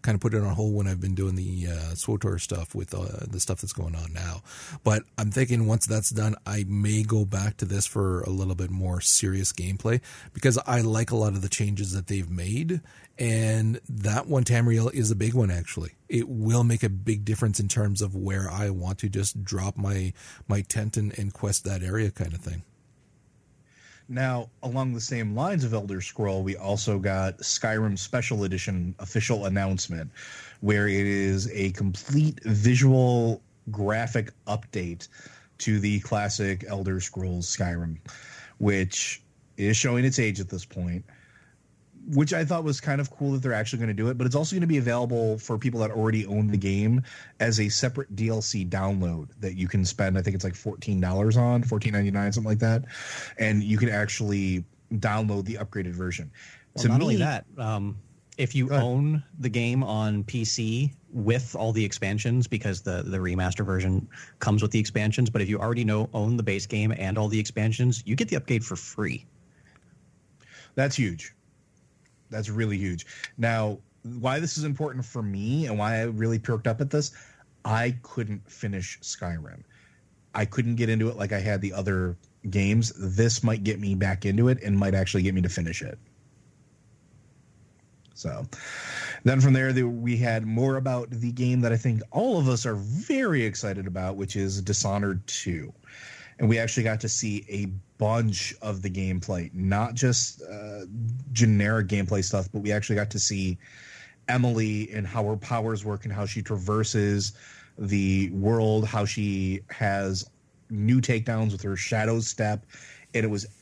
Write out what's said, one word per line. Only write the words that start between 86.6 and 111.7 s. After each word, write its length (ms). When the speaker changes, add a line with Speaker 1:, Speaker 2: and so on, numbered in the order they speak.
Speaker 2:
So, 320
then 160
from 140
there, 180
the, 120
we 340
had 260
more 320
about 340
the 220
game 300
that 100
I 60
think 320
all 280
of 80
us 200
are 80
very 680
excited 440
about, 300
which 200
is 240
Dishonored 640
two. 460
And 100
we 120
actually 240
got 160
to 80
see 400
a 180
bunch 640
of 200
the 80
gameplay, 640
not 420
just, 480
uh, 400
generic 560
gameplay 360
stuff, 280
but 80
we 100
actually 240
got 160
to 80
see 400
Emily 640
and 120
how 200
her 120
powers 480
work 200
and 80
how 140
she 140
traverses 920
the 540
world, 560
how 180
she 640
has 640
new 300
takedowns 500
with 120
her 140